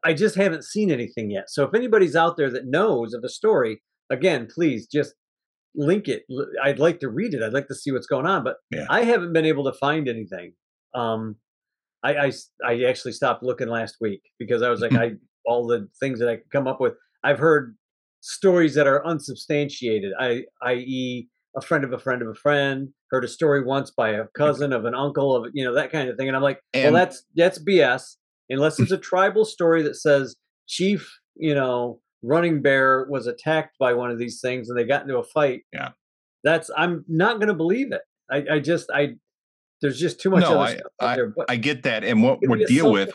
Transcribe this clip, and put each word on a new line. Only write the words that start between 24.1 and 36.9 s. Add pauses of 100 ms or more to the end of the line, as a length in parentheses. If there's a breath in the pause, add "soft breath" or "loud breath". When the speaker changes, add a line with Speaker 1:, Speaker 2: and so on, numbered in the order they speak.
Speaker 1:
a (120)
cousin
of
an
uncle
of,
you
know,
that
kind
of
thing.
And
I'm
like, (160)
"Well,
Speaker 2:
And
Speaker 1:
that's, (120)
that's
B
S, (320)
unless
it's
a
Speaker 2:
<laughs>
Speaker 1:
tribal
story
that
says (320)
Chief, (260)
you
know, (220)
Running
Bear
was
attacked
by
one
of
these
things
and
they
got
into
a
fight." (120)
Speaker 2:
Yeah. (520)
Speaker 1:
That's,
I'm